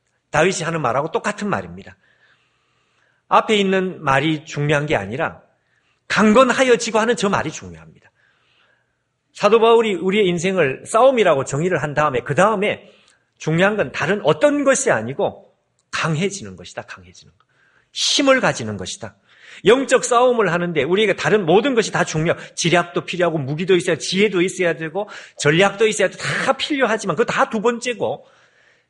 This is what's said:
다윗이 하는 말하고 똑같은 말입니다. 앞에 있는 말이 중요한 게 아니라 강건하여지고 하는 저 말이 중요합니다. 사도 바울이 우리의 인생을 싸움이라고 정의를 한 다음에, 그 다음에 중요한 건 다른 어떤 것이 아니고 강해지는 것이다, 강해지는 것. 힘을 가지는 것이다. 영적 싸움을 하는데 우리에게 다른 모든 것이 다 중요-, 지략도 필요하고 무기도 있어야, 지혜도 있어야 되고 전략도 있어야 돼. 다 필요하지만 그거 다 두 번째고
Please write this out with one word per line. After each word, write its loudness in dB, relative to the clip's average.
다윗이 0
하는 -6
말하고 -2
똑같은 -4
말입니다. -8
앞에 2
있는 0
말이 0
중요한 -2
게 -2
아니라 -6
강건하여지고 2
하는 0
저 -2
말이 -2
중요합니다. -18
사도 4
바울이 4
우리의 0
인생을 0
싸움이라고 4
정의를 -2
한 -4
다음에, 0
그 -6
다음에 0
중요한 0
건 -2
다른 -2
어떤 2
것이 2
아니고 -4
강해지는 -4
것이다, -16
강해지는 -20
것. -20
힘을 2
가지는 -2
것이다. -12
영적 4
싸움을 2
하는데 -2
우리에게 0
다른 0
모든 2
것이 0
다 0
중요-, -2
지략도 0
필요하고 -2
무기도 0
있어야, 0
지혜도 0
있어야 -2
되고 -8
전략도 2
있어야 0
돼. -16
다 -2
필요하지만 -2
그거 0
다 0
두 -4
번째고 -4